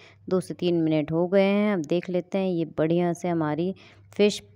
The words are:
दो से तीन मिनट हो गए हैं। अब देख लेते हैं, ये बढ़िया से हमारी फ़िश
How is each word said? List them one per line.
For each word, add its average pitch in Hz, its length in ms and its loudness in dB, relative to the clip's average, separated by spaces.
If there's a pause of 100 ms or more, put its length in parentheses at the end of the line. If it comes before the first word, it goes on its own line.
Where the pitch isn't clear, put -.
(280)
दो 185 120 2
से 160 160 -8
तीन 175 260 0
मिनट 156 300 0
हो 170 160 0
गए 196 140 4
हैं। 208 300 2
अब 175 120 -2
देख 175 260 -2
लेते 180 280 -2
हैं, 190 100 0
ये 165 160 0 (100)
बढ़िया 170 380 0
से 175 160 -6
हमारी 165 460 -2 (380)
फ़िश 208 260 2 (180)